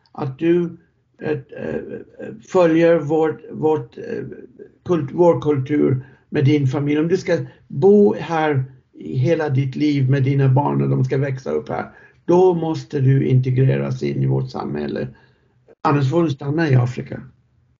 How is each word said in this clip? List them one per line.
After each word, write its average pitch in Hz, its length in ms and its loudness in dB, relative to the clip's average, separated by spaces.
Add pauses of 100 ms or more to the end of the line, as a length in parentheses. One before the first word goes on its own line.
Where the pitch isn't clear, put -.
(120)
att 135 280 -8
du, 170 380 0 (440)
eh, - 100 -4
eh, - 480 -6 (720)
följer 165 480 4
vårt, 156 420 -2 (100)
vårt, 151 460 -2
eh, - 60 -12 (840)
kult-, 160 280 -2
vår 160 280 4
kultur 147 640 0 (240)
med 147 160 0
din 135 220 2
familj. 143 320 -2
Om 160 80 0
du 185 100 0
ska 175 200 -2 (300)
bo 202 480 4
här 156 480 -2 (300)
i - 240 -10
hela 156 320 0
ditt 135 260 -2
liv 143 340 0
med 139 140 2
dina 139 260 2
barn 139 320 2
och 139 80 0
de 135 160 0
ska 139 120 -2
växa 135 340 -4
upp - 180 -4
här, - 220 -6 (340)
då 180 280 4
måste 156 460 -4
du 135 260 2
integreras 135 800 0
in 71 200 -2
i - 20 0
vårt 67 260 -2
samhälle. - 560 -6 (760)
Annars 143 280 0
får 170 140 2
du 156 60 0
stanna 147 400 -2
i 127 60 4
Afrika. 127 460 -2 (580)